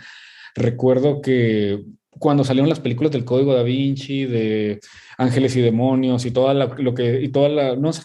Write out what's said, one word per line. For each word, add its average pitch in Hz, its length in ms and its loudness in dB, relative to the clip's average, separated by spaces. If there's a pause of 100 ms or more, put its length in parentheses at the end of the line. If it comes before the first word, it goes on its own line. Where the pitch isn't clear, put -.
(560)
Recuerdo 127 640 2
que 107 640 0 (340)
cuando 143 260 2
salieron 135 240 2
las 160 120 0
películas 127 320 -2
del 123 120 -4
Código 139 300 2
Da 120 100 2
Vinci, 135 600 -2
de 107 560 -2 (380)
Ángeles 127 380 0
y 123 40 2
Demonios, 127 640 0
y 123 60 -4
toda 131 240 2
la, 139 120 0 (120)
lo 127 160 -2
que, 123 260 -2
y 139 80 -4
toda 139 200 2
la, 139 280 0
no 151 160 -2
sé 160 120 -12